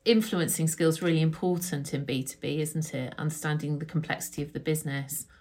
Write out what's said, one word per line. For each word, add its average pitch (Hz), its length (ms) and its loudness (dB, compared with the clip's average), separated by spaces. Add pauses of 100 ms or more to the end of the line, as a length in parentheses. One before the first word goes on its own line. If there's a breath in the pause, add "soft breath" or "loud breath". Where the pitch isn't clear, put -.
influencing 190 640 4
skills 160 340 2
really 165 180 4
important 160 720 0
in 139 140 -2
B 131 160 -2
two - 180 -10
B, 147 220 -2
isn't 156 320 -4
it? 127 240 -6
Understanding 151 600 -2
the 160 60 -4
complexity - 560 -4
of 147 140 -6
the - 60 -4
business. 139 680 -4 (140 soft breath)